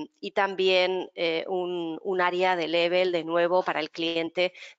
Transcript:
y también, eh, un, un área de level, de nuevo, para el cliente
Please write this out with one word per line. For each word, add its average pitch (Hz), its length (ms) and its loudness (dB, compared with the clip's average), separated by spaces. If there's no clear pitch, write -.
y 190 120 -10
también, 185 800 2
eh, 165 340 -2
un, 175 540 -4
un 190 180 -2
área 180 360 2
de 165 120 -2
level, 175 420 2
de 170 140 -2
nuevo, 170 380 2
para 156 180 -2
el 156 100 -6
cliente 165 640 -2